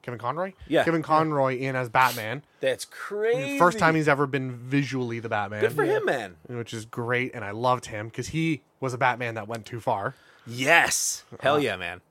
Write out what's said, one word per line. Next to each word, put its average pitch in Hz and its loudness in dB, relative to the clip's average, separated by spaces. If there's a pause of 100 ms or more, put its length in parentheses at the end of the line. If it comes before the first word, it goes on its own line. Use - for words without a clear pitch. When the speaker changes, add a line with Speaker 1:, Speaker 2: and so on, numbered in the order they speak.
Speaker 1:
Kevin 123 -10
Conroy? 151 -4 (160)
Speaker 2:
Yeah. 147 4
Speaker 1:
Kevin 160 2
Conroy 151 2
in 131 -2
as 127 -2
Batman. 120 2 (180)
Speaker 2:
That's 131 0
crazy. 247 -2
Speaker 1:
First 180 6
time 160 6
he's 156 4
ever 143 4
been 131 -2
visually 123 -2
the 113 -10
Batman. 104 -2
Speaker 2:
Good - 2
for - 0
Speaker 3:
Yeah. 415 2
Speaker 2:
him, 427 -2
man. 92 -2 (100)
Speaker 1:
Which 117 -8
is 110 -8
great, 123 -2
and 120 -8
I 101 -6
loved 120 0
him 113 -8
'cause - -8
he 160 -2 (180)
was 131 -4
a 123 -8
Batman 120 0
that 101 -8
went 117 -8
too 117 -10
far. 110 -2 (320)
Speaker 2:
Yes. 127 2 (160)
Hell 139 2
Speaker 1:
Uh, - 2
Speaker 2:
yeah, 113 0
man. 90 -8 (100)